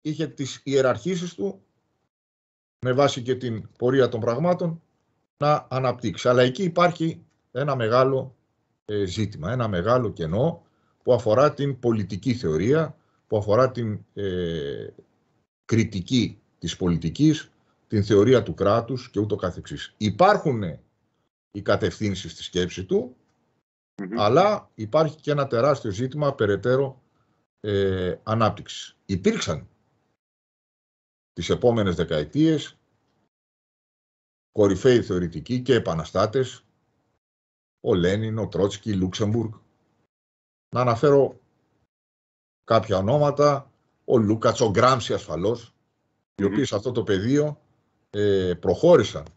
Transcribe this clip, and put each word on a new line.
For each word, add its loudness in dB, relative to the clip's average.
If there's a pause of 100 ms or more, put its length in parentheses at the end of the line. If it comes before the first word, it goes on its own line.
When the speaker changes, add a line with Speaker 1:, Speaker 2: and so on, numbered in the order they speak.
Speaker 1:
είχε -6
τις -10
ιεραρχήσεις 0
του, -8 (1120)
με -2
βάση 2
και -2
την -8 (100)
πορεία 2
των -4
πραγμάτων, -2 (540)
να 0
αναπτύξει. -2
Αλλά 6
εκεί 2
υπάρχει 0 (280)
ένα -2
μεγάλο, 0 (480)
ε, -4
ζήτημα, -6
ένα -2
μεγάλο 0
κενό -4 (360)
που 2
αφορά 2
την -4
πολιτική -2
θεωρία, 0 (300)
που -4
αφορά 2
την, -6 (100)
ε, -6 (760)
κριτική 0 (180)
της -8
πολιτικής, 0 (380)
την 0
θεωρία 6
του -8
κράτους -2
και -4
ούτω -2
καθεξής. -10
Υπάρχουνε 0 (680)
οι -12
κατευθύνσεις -2
στη -18
σκέψη -4
του, -4 (840)
Speaker 2:
Μμμ. -6
Speaker 1:
αλλά 2
υπάρχει -2
και -6
ένα 0
τεράστιο 0
ζήτημα -4
περαιτέρω, 0 (580)
ε, -2
ανάπτυξης. -4 (100)
Υπήρξαν -2 (1600)
τις -8
επόμενες 2
δεκαετίες -2 (1700)
κορυφαίοι 4
θεωρητικοί -4
και 2
επαναστάτες, -2 (1160)
ο 2
Λένιν, 0
ο -4
Τρότσκι, -2
Λούξεμπουργκ. -2 (1200)
Να 0
αναφέρω 2 (1200)
κάποια 2
ονόματα, 2 (320)
ο 4
Λούκατς, 2
ο 2
Γκράμψι 2
ασφαλώς, -4 (600)
οι -6
Speaker 2:
Μμμ. 0
Speaker 1:
οποίοι 0
σε -6
αυτό -4
το -2
πεδίο, 0 (500)
ε, 0
προχώρησαν. 4 (120)